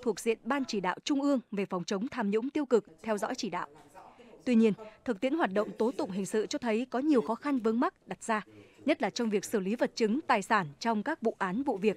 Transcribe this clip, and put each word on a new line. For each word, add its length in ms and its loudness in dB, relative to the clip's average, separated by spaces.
thuộc 180 -2
diện 220 0
Ban 220 -2
Chỉ 160 -2
đạo 240 -2
Trung 180 0
ương 180 2
về 160 -2
phòng 180 -4
chống 240 -4
tham 220 -2
nhũng 200 0
tiêu 160 -2
cực, 180 4
theo 160 -2
dõi 160 -4
chỉ 160 -6
đạo. 180 -6
Tuy 100 2
nhiên, 180 8
thực 160 -4
tiễn 140 0
hoạt 200 0
động 140 0
tố 120 2
tụng 200 -4
hình 160 -4
sự 200 -2
cho 120 -6
thấy 320 -2
có 80 -2
nhiều 240 4
khó 120 -4
khăn 240 -2
vướng 220 0
mắc 280 -2
đặt 140 -10
ra, 220 -2
nhất 180 2
là 80 0
trong 200 -2
việc 140 0
xử 160 0
lý 160 -2
vật 180 0
chứng, 260 2
tài 220 2
sản 240 2
trong 240 0
các 200 -4
vụ 160 0
án, 240 -2
vụ 140 0
việc 200 2